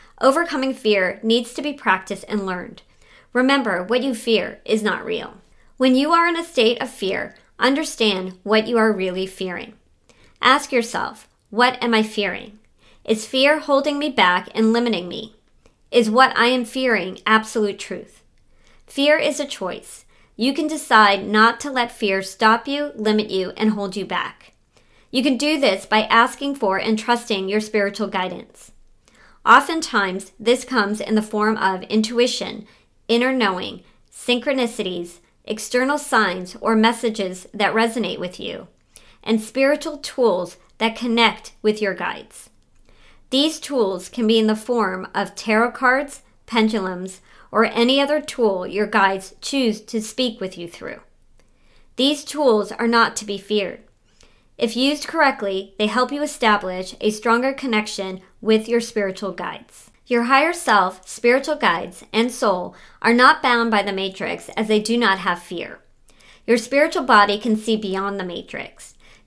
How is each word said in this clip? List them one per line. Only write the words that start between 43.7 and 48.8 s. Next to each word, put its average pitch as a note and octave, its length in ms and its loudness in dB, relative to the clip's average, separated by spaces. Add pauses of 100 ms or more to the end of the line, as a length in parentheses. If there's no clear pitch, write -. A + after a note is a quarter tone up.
can A3+ 180 -2
be A3+ 100 4
in A3 100 4
the G#3+ 100 2
form G3+ 580 -2
of G3 180 -4
tarot A3+ 380 0
cards, C4+ 520 0 (220)
pendulums, F#3+ 760 0 (300)
or A3 140 2
any B3 360 2
other D4 180 0
tool G#3 480 -2
your G3+ 200 -2